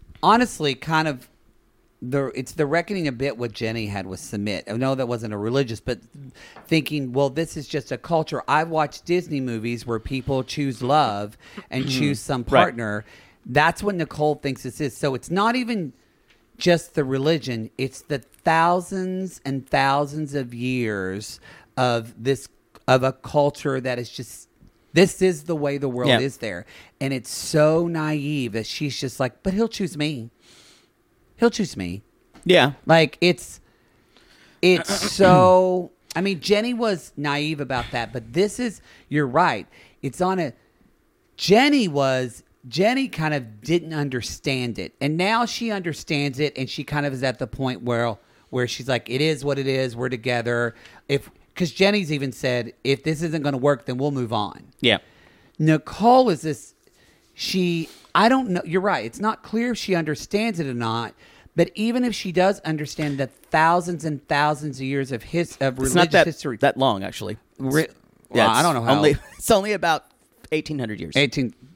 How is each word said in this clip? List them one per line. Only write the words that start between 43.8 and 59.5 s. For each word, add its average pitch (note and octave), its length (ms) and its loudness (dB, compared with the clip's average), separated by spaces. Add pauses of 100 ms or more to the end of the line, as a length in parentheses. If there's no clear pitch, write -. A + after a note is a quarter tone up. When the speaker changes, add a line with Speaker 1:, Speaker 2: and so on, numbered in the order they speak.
Speaker 1:
understand B2+ 880 -4
it. F2+ 220 -10
And D3+ 160 0
now A3 280 2
she A3+ 260 -6
understands D3 680 -4
it, D3 180 0
and C3 120 -4
she - 160 -10
kind D3 200 -4
of C#3+ 60 -2
is C3 120 -8
at B2+ 160 -2
the C3 80 -4
point B2+ 340 -4
where, A#2 340 -2 (360)
where B2 180 0
she's B2 180 -8
like, B2 220 -2
"It B2+ 100 -2
is D3+ 240 0
what C#3 160 -2
it C3+ 80 -4
is. C3 300 -2
We're B2+ 100 -4
together." A#2+ 640 -2 (360)
If, C#3 200 -2 (260)
'cause F3+ 160 -2
Jenny's G3 380 2
even C#3 220 -2
said, B2 400 -2 (140)
"If C3+ 180 0
this D#3 180 -2
isn't D#3+ 220 -2
gonna C#3 140 -2
work, C3+ 280 0
then B2 120 -6
we'll C#3+ 140 -2
move B2 200 -4
on." G#2 320 -4 (160)
Speaker 2:
Yeah. A2+ 200 4 (600)
Speaker 1:
Nicole G#3+ 720 4
is D#3+ 140 -2
this, - 300 -8 (600)
she, F3 560 -2 (260)
I G#3 140 6
don't B3+ 220 2
know. F3+ 120 0
You're E3+ 160 -2
right. F3+ 240 0
It's A#2 160 -10
not G#3+ 240 -4
clear A#3 280 -2